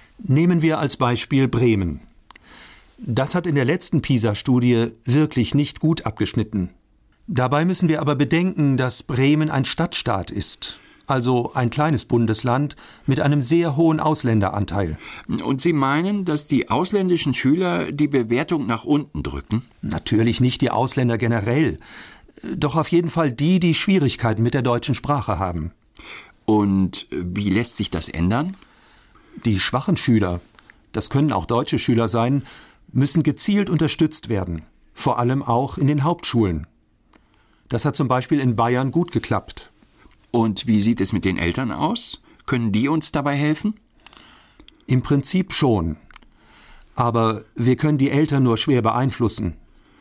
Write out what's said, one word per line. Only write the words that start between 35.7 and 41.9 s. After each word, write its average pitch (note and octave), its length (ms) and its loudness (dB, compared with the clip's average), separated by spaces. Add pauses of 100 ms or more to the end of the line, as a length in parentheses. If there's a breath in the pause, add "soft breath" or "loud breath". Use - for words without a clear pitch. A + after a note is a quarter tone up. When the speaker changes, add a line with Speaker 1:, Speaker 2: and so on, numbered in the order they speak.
Speaker 1:
in - 80 0
den C#3+ 180 2
Hauptschulen. A2 640 0 (1040 soft breath)
Das A#2+ 160 -2
hat D3 100 0
zum C#3+ 120 0
Beispiel B2+ 320 0
in B2+ 160 2
Bayern B2 340 2
gut E3+ 220 -2
geklappt. - 600 -4 (600 soft breath)
Speaker 2:
Und A2+ 340 0
wie A2 140 4
sieht G#2+ 220 2
es G2 120 -2
mit G2 100 -2
den F#2+ 140 -2
Eltern G2 340 -2
aus? D#3 480 -4 (280 soft breath)